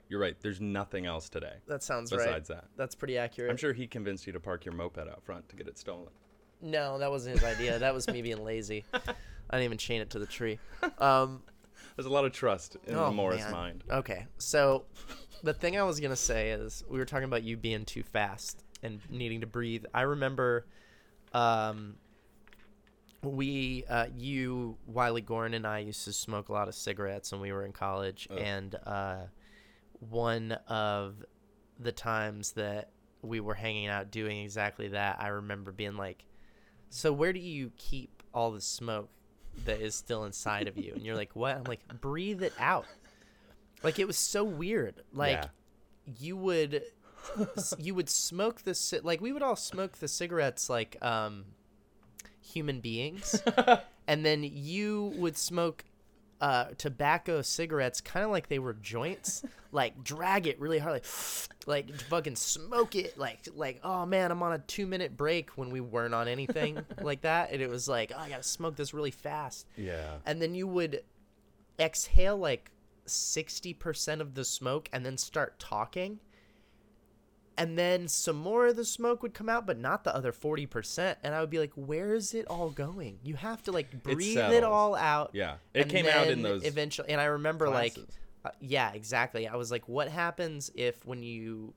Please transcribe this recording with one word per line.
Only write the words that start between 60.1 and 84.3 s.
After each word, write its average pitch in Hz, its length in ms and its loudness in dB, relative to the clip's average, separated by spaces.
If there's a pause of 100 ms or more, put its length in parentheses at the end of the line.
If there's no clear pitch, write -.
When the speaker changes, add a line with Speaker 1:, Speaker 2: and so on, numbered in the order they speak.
Speaker 2:
it 127 120 2
really 156 200 2
hard, 156 160 2
like, 123 100 -2
<sniffs> - 640 -6
like, 143 380 -2
fucking 156 320 0
smoke 226 580 2
it, - 240 -2
like, 123 220 -4 (140)
like, 135 300 -4
"Oh, 180 220 0
man, 185 240 4
I'm 175 120 0
on 170 120 2
a 156 60 0
two-minute 185 580 -4
break," 156 400 2
when 131 100 -4
we 127 140 -4
weren't 117 320 0
on 117 140 2
anything 139 540 -2 (100)
Speaker 1:
<laughs> - 100 -8
Speaker 2:
like 143 200 -2
that. 165 300 4
And 139 80 -2
it 131 80 0
was 123 180 -4
like, 117 300 2
"Oh, - 20 -8
I 151 120 -8
gotta 127 120 -8
smoke 165 340 -4
this 143 180 -4
really 147 160 -2
fast." 147 560 -6 (100)
Speaker 1:
Yeah. 80 380 -4 (100)
Speaker 2:
And 156 160 -2
then 165 140 0
you 185 120 -2
would 175 360 0 (760)
exhale, 185 600 8
like, 147 320 0 (340)
sixty - 720 -4
percent 151 480 -2
of 139 120 -8
the 131 120 -4
smoke 131 480 -2
and 127 100 -4
then 131 140 -4
start - 400 -2
talking. 202 640 -4 (1400)
And 165 200 0
then 175 300 4
some - 280 0
more 214 320 4
of 240 80 6
the 233 80 -2
smoke 233 380 0
would 240 120 -6
come 214 160 -4
out, 226 160 2
but 175 120 0
not 131 260 0
the 175 120 2
other 127 160 0
forty 147 320 -2
percent. 156 580 -2
And 147 120 -2
I 156 80 0
would 156 80 0
be 160 80 0
like, 151 160 0
"Where 156 400 -2
is 214 180 0
it 226 140 -2
all 170 240 -2
going? 143 520 -6
You 147 120 -4
have 214 300 -6
to, 196 80 0
like, 151 200 0
Speaker 1:
It 131 100 -10
Speaker 2:
breathe 185 360 2